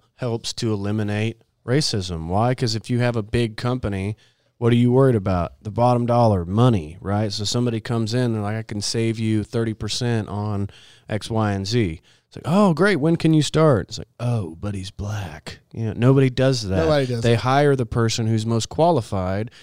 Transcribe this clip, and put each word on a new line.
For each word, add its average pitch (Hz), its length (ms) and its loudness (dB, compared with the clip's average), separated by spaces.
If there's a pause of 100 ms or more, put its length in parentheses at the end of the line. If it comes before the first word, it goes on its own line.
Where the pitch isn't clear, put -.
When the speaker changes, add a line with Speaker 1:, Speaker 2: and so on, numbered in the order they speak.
(160)
Speaker 1:
helps 117 380 -6
to 113 180 -2
eliminate 104 680 -4 (240)
racism. 92 640 -2
Why? 113 260 0
'Cause 120 200 -2
if 107 160 -8
you 120 100 0
have 120 160 0
a 110 60 -2
big 110 340 -2
company, 107 600 -4 (420)
what 120 140 2
are 120 40 4
you 120 140 6
worried 131 240 6
about? 92 380 0 (100)
The 107 80 -10
bottom 120 360 2
dollar, 113 400 4
money, 95 560 2
right? 104 280 -2
So 107 140 -6
somebody 120 340 -2
comes 113 360 -4
in 123 200 0
and 107 80 -4
like, 104 140 -4
"I 113 60 -8
can 104 180 -8
save 113 380 -2
you 110 260 0
thirty 113 300 -4
percent 113 560 -4
on 101 400 -4 (400)
X, 107 200 -6
Y, 110 220 0
and 98 140 -4
Z." 101 340 0 (280)
It's - 80 -20
like, - 100 -16
"Oh, 190 260 4
great. 185 240 2
When 160 200 2
can 160 180 4
you 151 80 6
start?" 147 480 2
It's - 80 -10
like, - 100 -12 (100)
"Oh, 110 400 -4
but 98 160 -6
he's 95 160 -8
black." 101 680 -10 (160)
You 113 140 -6
know, 104 60 -4
nobody 131 360 4
does 131 320 0
that. 95 220 -2
Speaker 2:
Nobody 147 200 2
does 120 180 -4
Speaker 1:
They 117 100 4
Speaker 2:
that. 113 100 2
Speaker 1:
hire 139 340 4
the 127 80 0
person 113 440 0
who's 113 180 0
most 117 240 -2
qualified. 110 800 0 (120)